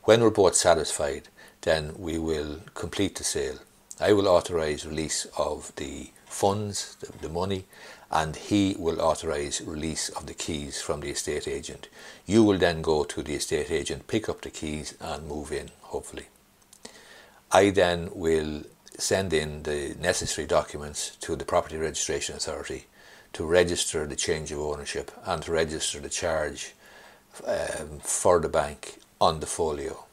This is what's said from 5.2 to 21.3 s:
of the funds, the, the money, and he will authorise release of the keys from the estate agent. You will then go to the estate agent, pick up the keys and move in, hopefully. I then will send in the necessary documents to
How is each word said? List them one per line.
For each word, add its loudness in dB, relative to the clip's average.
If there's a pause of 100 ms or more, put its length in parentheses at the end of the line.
of -4
the -10 (140)
funds, -2
the, -12
the -6
money, -4 (440)
and 0
he 2
will 0
authorise 0
release -4
of -10
the -12
keys -6
from -4
the -6
estate -4
agent. -8 (360)
You 8
will 6
then 4
go 2
to -6
the -4
estate -2
agent, -4
pick -2
up -6
the -10
keys -8
and -8
move -8
in, -6 (100)
hopefully. -10 (1200)
I 8
then 4
will 0 (340)
send 0
in -2
the -4
necessary -2
documents -2
to -4